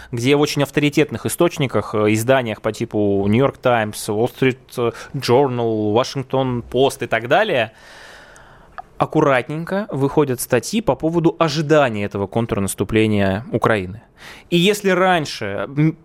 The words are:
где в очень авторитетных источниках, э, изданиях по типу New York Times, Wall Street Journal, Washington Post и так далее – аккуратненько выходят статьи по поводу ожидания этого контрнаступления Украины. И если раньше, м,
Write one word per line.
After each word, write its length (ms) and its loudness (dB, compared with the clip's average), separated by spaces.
где 240 2
в 60 4
очень 220 0
авторитетных 600 0
источниках, 680 -2
э, 180 2
изданиях 480 0
по 120 -2
типу 540 -2
New 100 4
York 240 2
Times, 320 0
Wall 200 0
Street 540 -2
Journal, 800 0
Washington 760 -2
Post 360 0
и 20 -6
так 220 -2
далее – 420 0
аккуратненько 920 0
выходят 480 0
статьи 420 -2
по 140 0
поводу 440 0
ожидания 680 2
этого 220 -4
контрнаступления 1200 0
Украины. 500 -2
И 80 2
если 340 2
раньше, 760 -2
м, 380 0